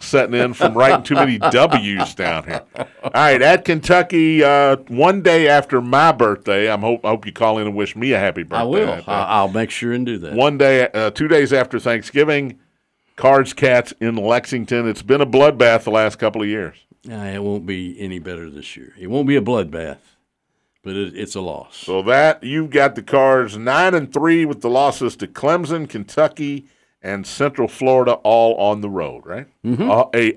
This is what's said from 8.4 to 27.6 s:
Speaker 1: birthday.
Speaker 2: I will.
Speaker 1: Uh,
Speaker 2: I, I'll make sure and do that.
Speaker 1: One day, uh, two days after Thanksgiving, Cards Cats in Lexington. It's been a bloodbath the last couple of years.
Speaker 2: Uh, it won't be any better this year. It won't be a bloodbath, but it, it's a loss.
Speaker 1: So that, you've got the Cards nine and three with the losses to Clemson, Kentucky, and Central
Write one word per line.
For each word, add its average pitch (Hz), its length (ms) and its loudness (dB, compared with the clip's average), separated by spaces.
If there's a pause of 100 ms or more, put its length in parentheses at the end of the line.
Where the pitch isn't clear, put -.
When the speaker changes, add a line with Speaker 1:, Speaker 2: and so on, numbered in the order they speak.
Speaker 1:
birthday. 90 160 -6
Speaker 2:
I 117 40 -2
will. 147 280 -2
Speaker 1:
Uh, 85 160 -10
Speaker 2:
I, 101 140 -4 (160)
I'll 98 100 2
make 107 240 -4
sure 120 220 -6
and 123 120 -4
do 117 140 -6
that. 80 140 -12
Speaker 1:
One 139 240 0
day, 135 360 4
uh, 107 180 -2
two 151 180 -4
days 143 240 2
after 127 260 0
Thanksgiving, 139 800 -2 (560)
Cards 135 380 4
Cats 123 480 0
in 113 160 -2
Lexington. 117 720 -2
It's 104 120 -6
been 131 200 2
a 139 40 0
bloodbath 123 600 4
the 113 60 -4
last 110 260 0
couple 107 240 -2
of 104 80 -4
years. 104 260 -8 (340)
Speaker 2:
Uh, 117 60 -16
it 101 260 -10
won't 101 240 -6
be 90 320 -10
any 92 220 -12
better 85 300 -14
this 71 260 -20
year. - 240 -20
It 92 80 -14
won't 135 180 -2
be 139 120 2
a 131 40 0
bloodbath, 82 580 -6 (840)
but 95 140 -10
it, 95 180 -8
it's 98 200 -12
a 98 60 -10
loss. 76 360 -12
Speaker 1:
So 95 260 -4
that, 139 400 2
you've 147 280 -6
got 139 240 2
the 113 80 -12
Cards 131 540 2
nine 143 360 0
and 143 200 -2
three 165 320 2
with 143 140 -6
the 120 100 -2
losses 131 460 0
to 101 120 -12
Clemson, 160 600 -4
Kentucky, 143 800 -4 (360)
and 95 240 -8
Central 139 420 -2